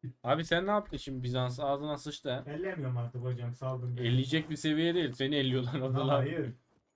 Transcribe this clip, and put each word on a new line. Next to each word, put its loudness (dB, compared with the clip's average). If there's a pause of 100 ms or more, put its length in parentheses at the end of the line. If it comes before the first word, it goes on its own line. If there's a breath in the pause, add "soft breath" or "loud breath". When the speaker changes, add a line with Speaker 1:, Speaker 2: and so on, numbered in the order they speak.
(240)
Speaker 1:
Abi 2
sen 2
ne 2
yaptın 0
şimdi? -6
Bizans -2
ağzına 0
sıçtı -6
ha. -4
Speaker 2:
Ellemiyorum -4
artık -4
hocam, -4
saldım. -4
Speaker 1:
Elleyecek 4
bir -2
seviye 2
değil. 2
Seni 0
elliyorlar 2
Speaker 2:
Ha, 0
Speaker 1:
orada 2
lan. 6
Speaker 2:
hayır. 0 (440)